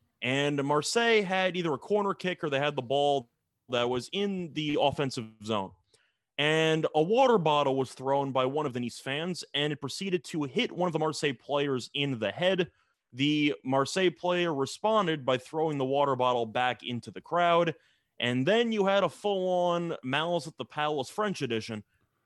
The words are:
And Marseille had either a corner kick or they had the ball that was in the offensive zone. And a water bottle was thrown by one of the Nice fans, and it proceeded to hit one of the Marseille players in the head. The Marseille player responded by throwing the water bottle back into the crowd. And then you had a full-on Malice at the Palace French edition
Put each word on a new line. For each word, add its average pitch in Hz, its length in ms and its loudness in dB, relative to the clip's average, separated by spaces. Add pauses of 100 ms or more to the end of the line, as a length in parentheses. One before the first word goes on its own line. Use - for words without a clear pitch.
(220)
And 139 420 0
Marseille 214 580 2
had 185 360 -2
either 165 160 0
a 123 40 -4
corner 202 360 0
kick 185 280 -4
or 165 60 -4
they 139 100 0
had 147 160 0
the 135 60 -2
ball 139 480 0 (400)
that 123 220 0
was 123 240 -4
in 185 400 -4
the 151 260 -2
offensive 135 460 0 (180)
zone. 104 280 -4 (680)
And 160 560 2
a 156 80 4
water 233 340 4
bottle 147 400 2
was 131 160 -2
thrown 139 400 -2
by 131 140 2
one 147 180 -2
of 131 80 -4
the 123 80 -4
Nice 120 180 -6
fans, 160 540 -6
and 147 220 0
it - 60 -8
proceeded 180 460 -4
to 151 180 -4
hit 180 280 -2
one 175 140 -2
of 160 80 -2
the 165 60 0
Marseille 156 340 -2
players 139 580 -2
in 139 260 -2
the 104 120 0
head. 180 400 0 (420)
The 147 500 2
Marseille 135 480 2
player 175 440 -2
responded 160 720 0
by 131 100 4
throwing 156 400 -2
the 135 80 0
water 139 320 2
bottle 123 300 2
back 123 360 0
into 117 280 -8
the - 100 -14
crowd. 170 540 2 (440)
And 123 280 0
then 226 260 2
you 202 140 2
had 196 180 4
a 165 60 0
full-on 180 920 0
Malice 156 440 -2
at 156 100 -12
the 123 80 -10
Palace 151 460 -4
French 208 320 -2
edition 113 420 -4 (420)